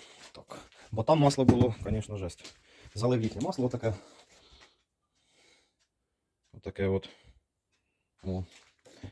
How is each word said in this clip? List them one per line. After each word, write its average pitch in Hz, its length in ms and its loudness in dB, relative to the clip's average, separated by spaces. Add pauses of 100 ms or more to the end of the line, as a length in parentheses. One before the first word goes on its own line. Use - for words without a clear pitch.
(320)
Так. - 280 -18 (320)
Бо 107 120 -4
там 156 160 4
масло 139 260 4
було, 120 380 6
звісно, 107 340 -4
жесть. - 380 -12 (400)
Залив 117 260 0
літнє 107 200 -4
масло 151 240 -2
отаке. 117 280 -2 (2500)
Отаке 98 340 -4
от. 95 220 0 (1120)
О. 92 200 -4 (680)